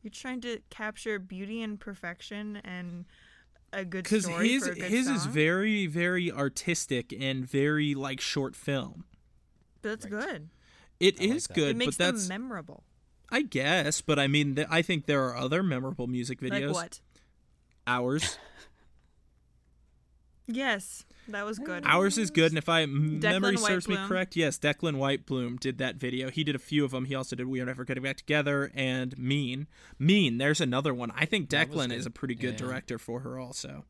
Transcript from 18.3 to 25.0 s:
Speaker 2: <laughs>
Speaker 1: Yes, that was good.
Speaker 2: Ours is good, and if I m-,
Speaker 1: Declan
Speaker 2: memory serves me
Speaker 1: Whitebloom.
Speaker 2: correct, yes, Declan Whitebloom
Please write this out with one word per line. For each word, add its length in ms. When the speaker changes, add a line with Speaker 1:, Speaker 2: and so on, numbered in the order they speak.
Speaker 2:
<laughs> 40
Speaker 1:
Yes, 580
that 160
was 140
good. 300
Speaker 2:
Ours 320
is 100
good, 220
and 80
if 100
I 140
m-, 360
Speaker 1:
Declan 120
Speaker 2:
memory 260
serves 300
me 80
Speaker 1:
Whitebloom. 120
Speaker 2:
correct, 280
yes, 240
Declan 380
Whitebloom 640